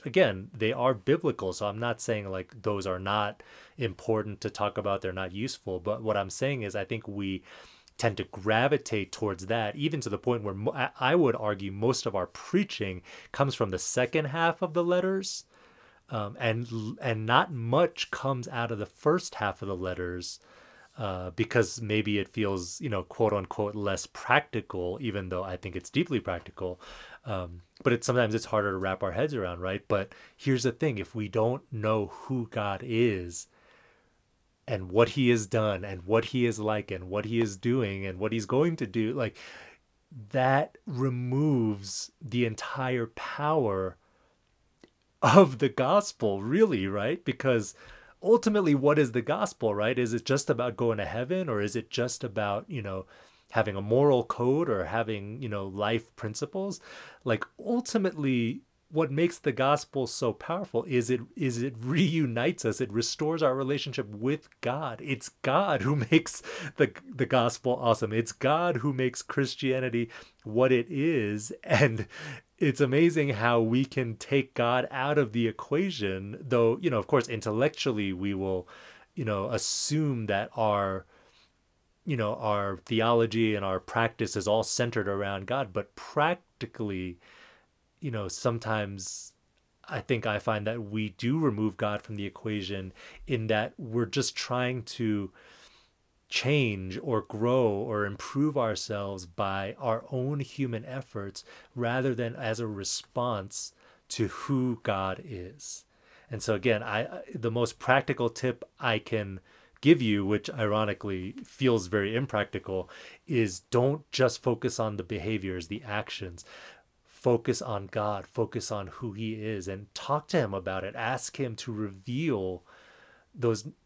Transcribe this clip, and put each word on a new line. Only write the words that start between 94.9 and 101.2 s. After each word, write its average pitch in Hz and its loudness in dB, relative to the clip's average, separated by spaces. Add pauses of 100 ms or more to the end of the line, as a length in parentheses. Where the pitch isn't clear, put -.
change 107 0
or 110 2
grow 120 2
or 104 0
improve 135 -2
ourselves 101 -2
by 98 -4
our 117 -2
own 135 -2
human 127 -4
efforts 113 -10 (320)